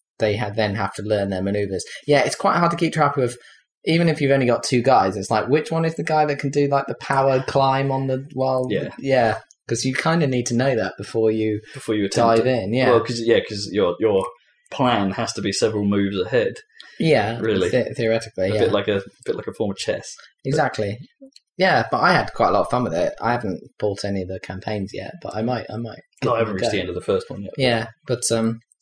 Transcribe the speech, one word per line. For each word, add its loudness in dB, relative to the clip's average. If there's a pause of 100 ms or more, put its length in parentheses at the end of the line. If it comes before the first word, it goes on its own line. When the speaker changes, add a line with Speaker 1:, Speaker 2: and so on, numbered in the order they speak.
(180)
Speaker 1:
they 0
ha-, -4
then 0
have -4
to -10
learn 0
their -2
maneuvers. -2 (240)
Yeah, 6
it's -2
quite 0
hard 4
to -4
keep 0
track 2
of, 0 (480)
even 2
if 0
you've 4
only 4
got 2
two 2
guys. 4
It's -6
like, 0
which 2
one 0
is -2
the -6
guy 2
that -2
can -2
do, 2
like, 0
the -6
power 2
climb 2
on -2
the, -4
while 0
Speaker 2:
Yeah. -2 (100)
Speaker 1:
yeah, 2 (300)
'cause -2
you 0
kinda 0
need -2
to -2
know 2
that -4
before 0
you -2 (140)
Speaker 2:
Before -4
you 0
attempt 4
Speaker 1:
dive 2
Speaker 2:
it. 0
Speaker 1:
in, -2
yeah. 2
Speaker 2:
Well, 6
'cause, -4
yeah, 4
'cause -8
your, 2
your 2 (460)
plan 2
has -4
to -6
be -2
several 0
moves 2
ahead. 0 (440)
Speaker 1:
Yeah, 2
Speaker 2:
Really. 2
Speaker 1:
the-, 0
theoretically, 0
Speaker 2:
A 0
Speaker 1:
yeah. 2
Speaker 2:
bit 2
like 0
a, 0 (240)
bit -2
like -8
a -8
form -2
of -8
chess. -6 (280)
But -4
Speaker 1:
Exactly. -2 (600)
Yeah, 4
but 0
I 4
had 2
quite 2
a 2
lot 4
of -2
fun 0
with -4
it. 0
I 0
haven't -4 (180)
bought -2
any -2
of -6
the -8
campaigns -6
yet, -10 (100)
but -10
I -4
might, -4
I -8
might -10 (220)
give 0
Speaker 2:
No, 2
I 0
Speaker 1:
them 2
Speaker 2:
haven't -6
Speaker 1:
a -6
Speaker 2:
reached -2
Speaker 1:
go. 2
Speaker 2:
the -2
end -6
of -6
the -6
first 0
one -10
yet. -10
Speaker 1:
Yeah, 0 (180)
but, -2 (100)
um, 0 (220)